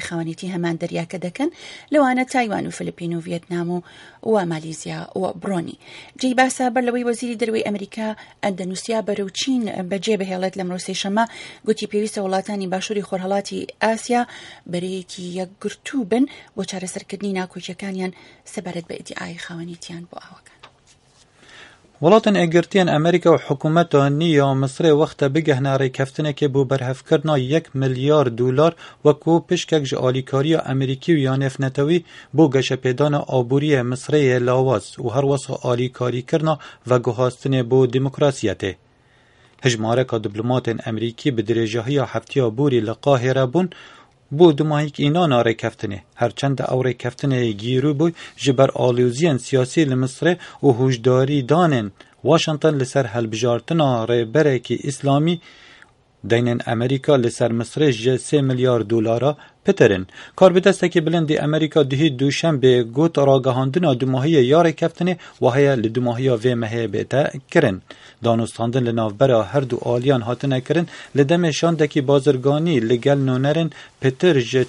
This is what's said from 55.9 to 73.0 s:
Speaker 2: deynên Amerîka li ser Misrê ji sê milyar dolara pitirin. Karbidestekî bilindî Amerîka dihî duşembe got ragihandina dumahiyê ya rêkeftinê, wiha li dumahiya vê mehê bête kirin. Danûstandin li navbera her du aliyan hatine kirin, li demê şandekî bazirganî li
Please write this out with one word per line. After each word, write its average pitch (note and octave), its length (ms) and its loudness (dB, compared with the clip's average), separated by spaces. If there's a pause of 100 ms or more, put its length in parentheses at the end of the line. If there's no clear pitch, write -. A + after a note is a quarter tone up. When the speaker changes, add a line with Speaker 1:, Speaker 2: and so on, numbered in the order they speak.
Speaker 2:
deynên A#2+ 360 0 (120)
Amerîka B2 420 0
li A#2+ 180 2
ser A#2 200 0
Misrê A#2 400 0
ji A#2 240 0 (120)
sê D3 140 2
milyar B2 480 0
dolara A#2 460 0 (300)
pitirin. G#2 420 4 (280)
Karbidestekî F3+ 720 4
bilindî D#3+ 360 0
Amerîka D3+ 500 0
dihî C#3 280 0
duşembe C3+ 600 4
got C3+ 360 0
ragihandina C3+ 720 2 (100)
dumahiyê C3 420 2 (100)
ya D#3+ 140 6
rêkeftinê, E3+ 480 -2 (240)
wiha C3+ 340 4 (100)
li A2 120 -2
dumahiya B2 380 0
vê A#2+ 200 0 (100)
mehê A2+ 300 -4
bête A2 380 -2 (200)
kirin. A2+ 300 2 (420)
Danûstandin A#2 640 -2
li A#2 100 -2
navbera A2 580 0
her C3+ 160 -2
du A#2+ 160 -2
aliyan B2 360 0
hatine B2+ 400 -4
kirin, D#3+ 260 -2 (300)
li C#3 40 4
demê E3 320 2
şandekî D3+ 540 0
bazirganî C#3 800 2
li A#2+ 120 2